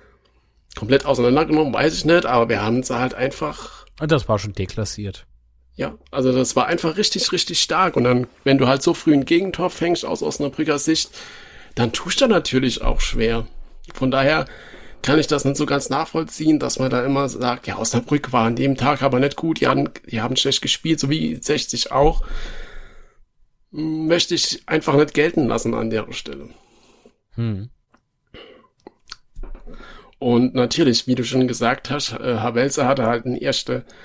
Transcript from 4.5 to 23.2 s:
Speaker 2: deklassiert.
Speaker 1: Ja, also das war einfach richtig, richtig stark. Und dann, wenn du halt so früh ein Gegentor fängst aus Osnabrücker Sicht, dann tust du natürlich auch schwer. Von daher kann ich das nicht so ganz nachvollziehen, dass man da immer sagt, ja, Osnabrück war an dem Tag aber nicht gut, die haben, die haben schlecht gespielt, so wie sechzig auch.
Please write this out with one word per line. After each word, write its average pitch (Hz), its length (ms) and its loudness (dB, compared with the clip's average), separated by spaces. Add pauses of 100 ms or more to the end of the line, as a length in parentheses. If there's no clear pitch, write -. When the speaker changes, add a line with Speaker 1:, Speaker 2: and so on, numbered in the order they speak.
Speaker 2:
deklassiert. 98 760 -8 (500)
Speaker 1:
Ja, 135 180 -8 (160)
also 131 200 0
das 127 260 2
war 127 100 4
einfach 170 320 0
richtig, - 340 0
richtig 170 300 -2
stark. 170 340 0
Und 123 80 2
dann, 123 220 2 (180)
wenn 135 140 4
du 127 100 4
halt 135 140 2
so 170 100 4
früh 156 220 2
ein 139 100 4
Gegentor 175 460 0
fängst - 340 -2
aus - 180 -4
Osnabrücker 147 560 -2
Sicht, 160 320 0 (640)
dann 117 160 0
tust - 300 -4
du 269 60 6
natürlich 135 560 2
auch 120 180 2
schwer. 113 460 0 (480)
Von 131 160 0
daher 139 340 2 (560)
kann 143 180 2
ich 147 80 2
das 139 200 0
nicht 135 100 2
so 147 80 0
ganz 139 240 -2
nachvollziehen, 156 720 0
dass - 200 -2
man 131 120 0
da 123 120 0
immer 139 280 0
sagt, 123 360 -4
ja, 98 120 -6
Osnabrück 120 520 0
war 117 140 4
an 113 120 2
dem 135 200 0
Tag 139 240 0
aber 131 200 2
nicht 139 160 0
gut, 160 240 -2
die 135 80 2
haben, 139 200 0 (180)
die 113 140 -4
haben 123 160 -2
schlecht - 240 0
gespielt, 160 400 -2
so 135 80 -2
wie 156 280 -2
sechzig - 540 -2
auch. 143 320 4 (1500)